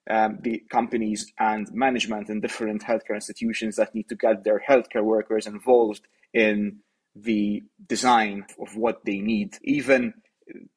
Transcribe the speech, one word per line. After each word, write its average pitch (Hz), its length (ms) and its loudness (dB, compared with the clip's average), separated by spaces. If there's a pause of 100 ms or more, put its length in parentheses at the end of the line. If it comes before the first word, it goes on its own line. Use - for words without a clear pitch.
(100)
um, 110 300 2
the 113 300 -4
companies 113 680 -2
and 107 340 -2
management 110 580 -2
in 107 100 -4
different 107 420 -4
healthcare 110 320 -2
institutions 107 600 -6
that - 180 0
need 110 140 -8
to 110 80 -8
get 107 260 2
their 107 240 2
healthcare 120 380 4
workers 110 420 0
involved 107 540 4 (320)
in 104 460 2 (360)
the 104 480 -2 (240)
design 110 600 2 (120)
of 98 160 -14
what 110 300 -2
they 101 160 -4
need. 107 420 -2
Even 131 520 2 (640)